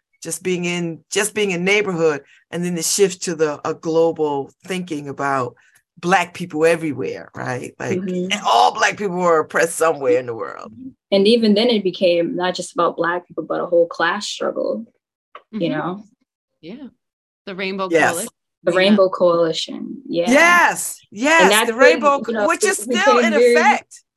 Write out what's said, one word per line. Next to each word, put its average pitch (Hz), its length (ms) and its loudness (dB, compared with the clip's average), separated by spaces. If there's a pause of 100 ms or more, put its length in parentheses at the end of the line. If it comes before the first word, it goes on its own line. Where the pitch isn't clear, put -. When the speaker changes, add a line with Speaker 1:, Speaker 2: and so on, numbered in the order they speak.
(240)
Speaker 1:
just 160 200 -10
being 180 220 -2
in, 175 460 -4
just 208 240 -2
being 208 160 0
in 175 120 -4
neighborhood, 175 600 0 (260)
and 170 160 -6
then 180 100 -4
the 160 60 -4
shift 185 420 0
to 175 120 -4
the, 151 320 -2
a 156 60 -4
global 156 800 0 (140)
thinking 175 440 -8
about 135 460 -4 (440)
Black 175 340 -2
people 165 320 -2
everywhere, 147 680 -2
right? 127 440 -8
Like, 156 200 -4
Speaker 2:
Mm-hmm. 185 320 -4
Speaker 1:
and 202 140 -4
all - 280 2
Black 202 240 -2
people 196 200 -4
were 175 220 2
oppressed 160 380 -2
somewhere 143 420 0
in 127 60 -8
the 120 100 -8
world. 67 360 -12 (400)
Speaker 2:
And 196 160 4
even 226 260 4
then, 226 160 2
it 214 140 0
became 175 520 0
not 180 200 -2
just - 180 -10
about 170 240 0
Black 170 300 -4
people, - 160 -8
but 160 180 -4
a 170 60 -4
whole 170 200 4
class 180 400 -2
struggle, - 580 -6 (640)
you 220 80 -8
Speaker 3:
Mm-hmm. 170 120 -2
Speaker 2:
know? 165 320 -6 (580)
Speaker 3:
Yeah. 233 260 -16 (580)
The 196 100 -12
Rainbow 190 340 -6
Speaker 1:
Yes. 160 200 4
Speaker 3:
Coalition. 180 240 -6 (300)
Speaker 2:
The 185 100 0
Speaker 3:
Yeah. 180 40 2
Speaker 2:
Rainbow 190 320 4
Coalition. 170 960 -2
Yeah. 170 240 -2
Speaker 1:
Yes, 311 680 2 (120)
yes, 294 320 2
Speaker 2:
And - 80 6
that's 220 160 2
Speaker 1:
the 226 60 -2
Speaker 2:
been, 226 60 0
Speaker 1:
Rainbow 285 480 4
Speaker 2:
you 233 60 -2
know, 208 140 0
Speaker 1:
which 330 160 -2
is 381 160 2
Speaker 2:
it 214 40 -10
Speaker 1:
still 370 340 2
Speaker 2:
became 381 160 2
Speaker 1:
in 294 60 4
Speaker 2:
very 240 160 6
Speaker 1:
effect. - 480 0 (140)